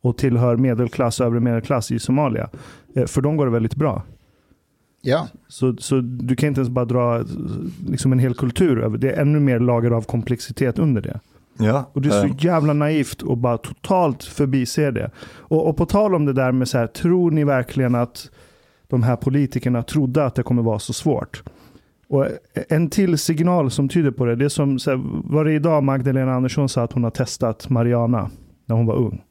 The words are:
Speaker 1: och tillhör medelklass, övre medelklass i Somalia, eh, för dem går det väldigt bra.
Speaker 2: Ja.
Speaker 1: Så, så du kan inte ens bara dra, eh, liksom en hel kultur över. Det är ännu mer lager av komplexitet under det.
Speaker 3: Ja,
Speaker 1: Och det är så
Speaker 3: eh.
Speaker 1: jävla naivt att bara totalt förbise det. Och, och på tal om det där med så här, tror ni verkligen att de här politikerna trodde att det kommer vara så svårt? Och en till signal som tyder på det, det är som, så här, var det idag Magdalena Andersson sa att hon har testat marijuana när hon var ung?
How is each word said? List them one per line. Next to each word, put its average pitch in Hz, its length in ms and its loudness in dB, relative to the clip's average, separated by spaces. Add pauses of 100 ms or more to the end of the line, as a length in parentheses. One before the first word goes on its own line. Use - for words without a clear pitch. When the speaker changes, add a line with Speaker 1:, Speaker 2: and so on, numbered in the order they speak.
Speaker 1:
och 123 160 0
tillhör 120 380 2
medelklass, 120 640 0
övre 120 200 2
medelklass 117 500 0
i 117 80 -2
Somalia, 131 500 0 (460)
eh, 123 120 0
för - 160 0
dem 151 140 0
går 147 100 2
det 117 60 2
väldigt 113 220 0
bra. 135 280 -2 (1000)
Speaker 2:
Ja. 131 260 0 (200)
Speaker 1:
Så, 127 300 0
så 131 220 0
du 123 360 -2
kan 151 120 0
inte 135 120 0
ens 120 100 0
bara 123 140 0
dra, 120 340 0
eh, 120 60 -2 (640)
liksom 135 260 0
en 127 60 4
hel 123 160 2
kultur 131 480 2
över. 110 160 -2
Det 131 140 0
är - 100 -4
ännu 147 180 4
mer 131 200 4
lager 120 300 2
av 113 120 2
komplexitet 120 760 -2
under 120 240 2
det. - 180 -8 (380)
Speaker 3:
Ja, 123 340 0
Speaker 1:
Och 143 100 -2
det 143 60 0
är 202 120 4
så 147 60 2
Speaker 3:
eh. 135 180 -2
Speaker 1:
jävla 156 280 2
naivt 147 580 0
att 123 80 0
bara 120 200 0
totalt - 680 -2
förbise 139 680 -2
det. - 200 -6 (260)
Och, 160 320 -2
och 156 80 0
på 170 100 0
tal 202 280 2
om 151 100 2
det 139 80 0
där 127 200 2
med 127 160 0
så 127 100 0
här, 117 80 0
tror 175 440 2
ni 151 140 2
verkligen 127 500 0
att - 360 -4 (580)
de 123 140 0
här 120 140 2
politikerna 127 680 0
trodde 139 420 0
att 127 100 -2
det 123 80 0
kommer 120 200 0
vara 110 160 0
så - 140 -8
svårt? - 500 -4 (680)
Och 139 180 2 (420)
en 156 220 2
till 180 280 2
signal 165 520 0
som 139 180 0
tyder 151 220 2
på 123 140 -2
det, 117 120 0
det 135 80 0
är 147 40 2
som, 139 300 0
så 143 120 -2
här, 131 100 0 (320)
var 151 120 2
det 156 80 2
idag 151 300 2
Magdalena 131 520 0
Andersson 131 340 0
sa 123 140 -2
att 117 100 -4
hon 120 120 0
har 113 60 0
testat - 600 -4
marijuana 117 600 2 (360)
när 113 100 0
hon 117 100 4
var 110 80 2
ung? 120 360 -2